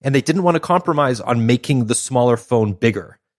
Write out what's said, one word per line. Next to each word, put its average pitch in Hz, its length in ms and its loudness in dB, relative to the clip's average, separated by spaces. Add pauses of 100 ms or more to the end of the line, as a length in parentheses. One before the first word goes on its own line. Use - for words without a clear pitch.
And 135 140 -2
they 135 60 2
didn't 165 220 -2
want 175 120 2
to 165 40 0
compromise 147 640 0
on 117 240 -2
making 123 400 0
the 117 100 -2
smaller 123 420 0
phone 110 360 0
bigger, 98 460 -2 (200)